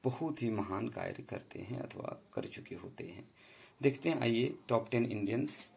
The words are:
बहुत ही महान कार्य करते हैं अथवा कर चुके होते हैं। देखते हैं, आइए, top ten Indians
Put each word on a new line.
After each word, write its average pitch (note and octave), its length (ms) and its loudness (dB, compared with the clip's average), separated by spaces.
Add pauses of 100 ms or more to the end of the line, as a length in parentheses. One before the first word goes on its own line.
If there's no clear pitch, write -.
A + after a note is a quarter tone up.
बहुत D3 380 0
ही A#2 100 2
महान G2+ 380 0
कार्य - 400 -6
करते - 300 -8
हैं - 200 -6
अथवा - 380 -8 (160)
कर - 120 -2
चुके - 300 -10
होते - 280 -10
हैं। F#2 200 -12 (580)
देखते C#3 280 4
हैं, D#3+ 120 2
आइए, A#2 320 4 (160)
top A2+ 220 4
ten A#2 140 6
Indians G#2 520 0 (200)